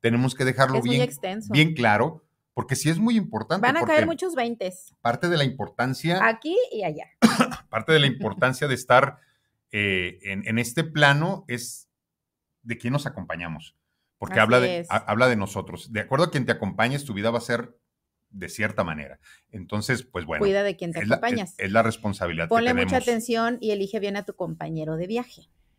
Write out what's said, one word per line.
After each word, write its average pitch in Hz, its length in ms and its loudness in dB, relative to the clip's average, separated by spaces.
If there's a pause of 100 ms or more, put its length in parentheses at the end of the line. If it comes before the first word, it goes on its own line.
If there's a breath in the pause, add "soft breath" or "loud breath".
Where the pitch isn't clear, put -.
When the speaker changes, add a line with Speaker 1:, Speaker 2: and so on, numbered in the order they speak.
Speaker 1:
tenemos 123 360 2
que 135 80 0
dejarlo 131 340 4
Speaker 2:
Es 120 60 0
muy 123 120 2
Speaker 1:
bien, 123 60 4
Speaker 2:
extenso. 196 500 -6
Speaker 1:
bien 160 220 6
claro, 120 500 2 (300)
porque - 220 -2
sí - 120 -2
es 165 100 2
muy 226 180 2
importante, 208 500 0
Speaker 2:
Van 269 100 2
a 339 40 0
Speaker 1:
porque 330 160 2
Speaker 2:
caer 311 100 4
muchos 339 300 -4
veintes. 233 680 -6
Speaker 1:
parte 120 260 0
de 175 80 2
la 143 80 2
importancia 131 840 -2
Speaker 2:
Aquí 254 300 -2 (140)
y 214 140 -4
allá. 151 220 -6 (140)
Speaker 1:
<coughs> - 480 2
parte 113 240 0
de 156 60 8
la 143 80 6
importancia 127 640 0
de 131 60 0
estar, 131 440 4 (540 soft breath)
eh, 95 500 0
en, 98 240 -6
en 113 120 0
este 120 260 -2
plano 156 640 4
es - 400 -8 (760)
de 117 160 -8
quién 120 140 -2
nos 139 140 -2
acompañamos, 82 720 -10 (420)
porque 190 160 -8
Speaker 2:
Así 214 60 4
Speaker 1:
habla 123 200 6
de, 175 200 2
Speaker 2:
es. 170 100 -8
Speaker 1:
ha-, 98 60 2
habla 113 320 2
de 120 80 2
nosotros. 95 560 -6
De 107 80 -2
acuerdo 135 260 0
a 165 40 -6
quien 135 160 -2
te 117 60 2
acompañes, 117 520 -2
tu 131 80 -10
vida 104 180 -2
va 117 80 0
a 113 40 -4
ser 117 340 -4 (580)
de 92 140 -10
cierta 107 340 -4
manera. 76 380 -8 (300 soft breath)
Entonces, 104 540 -4
pues, 90 200 -8
bueno, 78 160 -4
Speaker 2:
Cuida 202 220 2
de 202 120 -2
quien 170 180 -8
te 165 80 -8
Speaker 1:
es 196 80 -4
la, 226 80 4
Speaker 2:
acompañas. 220 420 -2
Speaker 1:
es, 98 80 -4
es 98 60 -4
la 113 100 6
responsabilidad 90 680 -4
Speaker 2:
Ponle 233 220 2
Speaker 1:
que 247 40 0
Speaker 2:
mucha 247 120 0
Speaker 1:
tenemos. 247 220 0
Speaker 2:
atención 226 520 -2
y 214 120 -2
elige 202 280 -4
bien 202 160 -4
a 202 80 -8
tu 202 100 -12
compañero 160 600 -6
de 175 100 -4
viaje. 233 440 -8 (280)